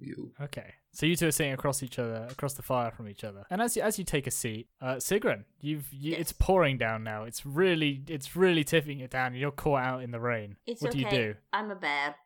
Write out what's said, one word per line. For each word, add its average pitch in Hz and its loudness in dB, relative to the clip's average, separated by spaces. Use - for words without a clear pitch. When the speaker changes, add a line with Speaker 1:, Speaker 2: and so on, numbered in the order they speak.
Speaker 1:
you. - -12
Speaker 2:
Okay. - -10
So - 0
you 170 4
two 165 2
are 151 4
sitting 139 0
across 135 0
each 131 -6
other, 113 -4
across 139 -4
the - -12
fire 120 0
from 110 -12
each 101 -12
other. 98 -12
And 190 0
as 240 0
you, - 0
as 208 0
you 185 -4
take 143 0
a 120 -2
seat, 113 -4
uh, 131 -2
Sigrun, 143 0
you've, 147 -4
you, 139 -6
Speaker 3:
Yes. 160 -2
Speaker 2:
it's 160 -2
pouring 165 6
down 113 0
now. 107 -6
It's 120 -10
really, 151 4
it's 156 -8
really 175 6
tipping 147 2
it 127 -10
down. 127 0
You're 139 0
caught 143 2
out 127 0
in 120 -8
the 120 -6
rain. 110 -2
Speaker 3:
It's 120 -6
Speaker 2:
What 123 0
Speaker 3:
okay. 139 0
Speaker 2:
do 127 2
you 117 4
do? 107 0
Speaker 3:
I'm 214 -2
a 190 -6
bear 147 0